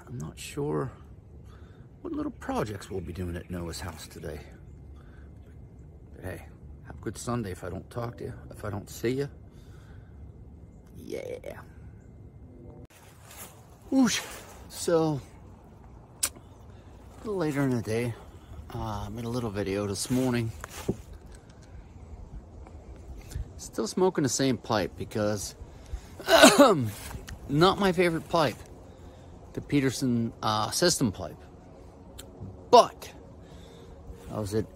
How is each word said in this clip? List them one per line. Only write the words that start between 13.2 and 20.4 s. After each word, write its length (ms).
Whoosh. 320
So, 500
a 60
little 180
later 260
in 80
the 100
day, 320
uh, 300
I 40
made 140
a 60
little 200
video 380
this 240
morning. 400